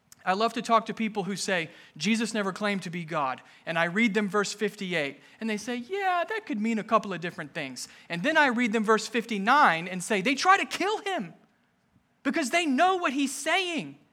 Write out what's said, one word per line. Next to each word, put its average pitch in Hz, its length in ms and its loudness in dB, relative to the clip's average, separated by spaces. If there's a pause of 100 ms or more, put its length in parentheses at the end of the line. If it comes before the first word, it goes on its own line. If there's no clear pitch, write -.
(260)
I 185 80 2
love 226 200 0
to 240 80 -4
talk 220 260 2
to 208 60 -6
people 214 300 -4
who 185 140 -4
say, 175 320 -2 (260)
"Jesus 214 380 0
never 196 180 -2
claimed 202 300 -2
to 180 80 -10
be 170 160 -8
God." 143 360 -4 (240)
And 165 140 -4
I 170 60 4
read 196 280 2
them 208 140 2
verse 196 240 0
fifty-eight, 180 720 -4 (180)
and 220 100 -4
they 214 80 -2
say, 240 180 -8
"Yeah, 359 520 -2
that 427 180 -6
could 247 140 -4
mean 220 200 0
a 185 40 -4
couple 208 300 2
of 170 80 -8
different 170 320 -10
things." 131 340 -8 (220)
And 170 140 -6
then 311 120 2
I 302 120 6
read 240 260 2
them 226 100 2
verse 220 240 4
fifty-nine 220 800 4
and 180 160 -6
say, 202 180 0
"They 254 140 0
try 370 220 6
to 339 80 2
kill 403 360 -2
him 302 320 -4 (920)
because 277 260 0
they 339 160 2
know 330 300 4
what 349 180 0
he's 277 200 -2
saying." 320 640 -2 (140)